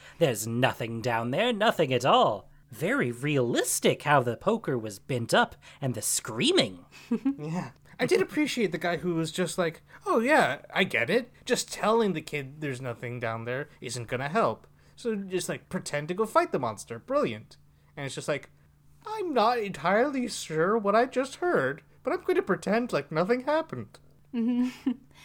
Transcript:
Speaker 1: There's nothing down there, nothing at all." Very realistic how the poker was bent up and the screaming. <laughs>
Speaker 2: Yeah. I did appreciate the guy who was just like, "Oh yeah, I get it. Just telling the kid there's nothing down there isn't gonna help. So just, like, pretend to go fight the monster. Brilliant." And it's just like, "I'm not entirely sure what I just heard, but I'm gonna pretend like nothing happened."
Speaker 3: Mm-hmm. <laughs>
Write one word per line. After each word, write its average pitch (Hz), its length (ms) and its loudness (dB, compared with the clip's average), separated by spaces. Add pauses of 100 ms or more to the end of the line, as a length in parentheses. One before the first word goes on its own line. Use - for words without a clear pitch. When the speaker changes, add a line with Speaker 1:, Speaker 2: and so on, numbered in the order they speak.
(200)
Speaker 1:
There's 113 260 2
nothing 117 560 0
down 117 300 0
there, 214 200 2
nothing 202 400 2
at 123 140 2
all." 160 420 4 (240)
Very 156 400 0
realistic 139 880 0
how 147 220 4
the 117 120 -2
poker 202 400 -2
was 107 220 -6
bent 117 340 -4
up 220 240 4 (240)
and 131 140 -2
the 110 80 -6
screaming. 123 840 0 (260)
<laughs> 226 80 -2 (180)
Speaker 2:
Yeah. 160 320 -6 (300)
I 247 80 2
did 370 120 4
appreciate 247 520 0
the 175 80 -4
guy 175 180 -2
who 170 160 -2
was 160 180 -2
just 180 280 -2
like, 160 240 -2 (240)
"Oh 320 120 4
yeah, 220 400 4 (140)
I 185 100 2
get 117 280 0
it. 247 200 0 (140)
Just - 260 -2
telling 214 420 2
the 156 80 -4
kid 147 400 -8
there's 135 200 -4
nothing 123 380 -8
down 113 260 -4
there 131 240 -4 (100)
isn't 120 280 -8
gonna 131 220 -4
help. 156 360 0 (300)
So 226 200 -4
just, 185 340 -4
like, 143 200 -8
pretend 151 380 -4
to 180 80 -4
go 214 100 0
fight 339 260 2
the 180 60 0
monster. 113 400 -4
Brilliant." 147 600 -4 (380)
And 139 120 -6
it's - 80 -8
just 143 120 -8
like, 147 220 -4 (560)
"I'm 415 300 -4
not 233 240 4
entirely 226 680 0
sure 170 480 0
what 202 200 2
I 240 100 6
just 262 300 -4
heard, 156 480 0 (180)
but 262 100 -2
I'm 359 100 -2
gonna 370 200 2
pretend 214 500 0
like 143 200 -2
nothing 185 300 2
happened." 302 580 -2 (340)
Speaker 3:
Mm-hmm. 247 640 0
<laughs> - 40 -20 (240)